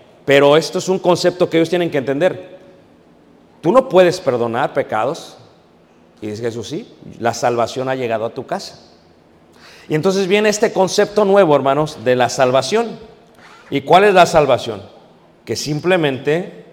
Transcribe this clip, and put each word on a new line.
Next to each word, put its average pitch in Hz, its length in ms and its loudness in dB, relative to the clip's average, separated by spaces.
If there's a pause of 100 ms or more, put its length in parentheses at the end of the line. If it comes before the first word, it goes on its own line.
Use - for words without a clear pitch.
(260)
pero 139 300 6
esto 160 220 0
es 180 100 -8
un 185 120 -2
concepto 175 500 0
que 165 80 0
ellos 165 120 0
tienen 175 200 -2
que 165 80 -4
entender. 143 640 -4 (1000)
Tú 160 120 0
no 262 180 4
puedes 175 300 4
perdonar 120 540 -2
pecados. 127 640 -4 (840)
Y 107 60 -10
dice 107 160 -10
Jesús, 113 240 -6
"Sí, 202 260 -12 (260)
la 113 140 -2
salvación 123 560 -2
ha 131 60 -4
llegado 113 300 -4
a 117 40 -6
tu 120 160 -12
casa". - 340 -10 (1080)
Y 151 60 -2
entonces 190 320 -2
viene 208 220 0
este 208 220 0
concepto 185 540 0
nuevo, 190 300 4
hermanos, 135 480 0
de 127 120 2
la 123 140 0
salvación. 139 680 0 (720)
¿Y 139 100 -2
cuál 170 220 4
es 208 100 4
la 175 140 6
salvación? 127 560 0 (600)
Que 113 120 -8
simplemente 151 1160 -4